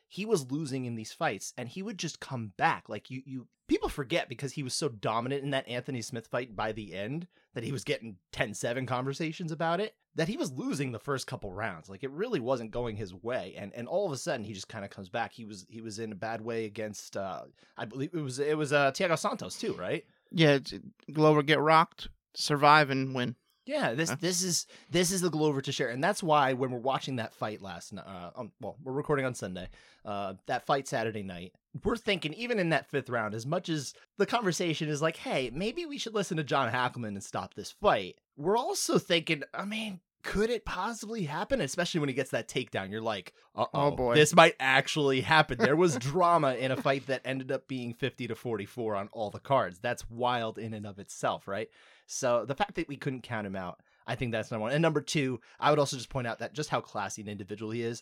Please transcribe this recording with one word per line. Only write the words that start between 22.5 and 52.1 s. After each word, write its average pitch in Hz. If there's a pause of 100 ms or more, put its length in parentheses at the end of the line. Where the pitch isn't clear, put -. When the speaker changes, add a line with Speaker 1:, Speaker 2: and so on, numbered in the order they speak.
Speaker 2:
and 135
win. 120 (300)
Speaker 1:
Yeah, 247
this, 165
Speaker 2:
Huh? 131
Speaker 1:
this 175
is, 175 (240)
this 175
is 190
the 175
Glover 151
to 139
share, 135
and 123
that's 202
why 147
when 127
we're 123
watching 131
that 113
fight 110
last 90
n-, 98
uh, 87
um, 113 (100)
well, 104
we're 131
recording 139
on 127
Sunday, 92 (380)
uh, 101 (100)
that 127
fight 143
Saturday 113
night, 90 (320)
we're 233
thinking, 170
even 240
in 170
that 156
fifth 135
round, 110
as 113
much 175
as 156 (240)
the 202
conversation 180
is 147
like, 160
"Hey, 143
maybe 233
we 285
should 220
listen 185
to 156
John 135
Hackleman 123
and 98
stop 92
this 101
fight," 123 (220)
we're 190
also 320
thinking, 165 (100)
I 180
mean, 214 (240)
could 208
it 233
possibly 214
happen? 156
Especially 165
when 147
he 123
gets 131
that 117
takedown, 107
you're 110
like, 107 (200)
"Uh-oh, 110
Speaker 2:
Oh, 143
boy. 123
Speaker 1:
this 151
might 165
actually 135
happen." 156
There 127
was 175
Speaker 2:
<laughs> 254
Speaker 1:
drama 160
in 127
a 127
fight 135
that 127
ended 131
up 135
being 123
fifty 123
to 107
forty-four 110
on 101
all 110
the 95
cards. 101
That's 120
wild 117
in 110
and 107
of 101
itself, 98
right? 104 (420)
So 120